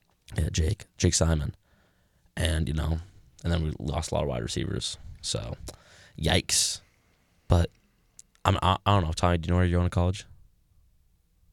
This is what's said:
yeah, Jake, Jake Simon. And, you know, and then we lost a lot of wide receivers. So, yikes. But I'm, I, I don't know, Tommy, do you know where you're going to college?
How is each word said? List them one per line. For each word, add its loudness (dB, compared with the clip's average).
yeah, 0
Jake, -2
Jake 4
Simon. 0
And, 0
you -2
know, -2
and 0
then 0
we -2
lost -6
a -2
lot -2
of -2
wide -4
receivers. -6
So, -6
yikes. 0
But 4
I'm, 4
I, 4
I 4
don't 2
know, -2
Tommy, 2
do -8
you 0
know 4
where 4
you're 2
going 2
to -4
college? 0